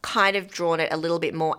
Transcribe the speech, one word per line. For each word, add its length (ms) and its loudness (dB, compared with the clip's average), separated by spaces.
kind 320 2
of 120 -4
drawn 320 0
it 140 0
a 40 0
little 200 0
bit 160 -2
more 260 0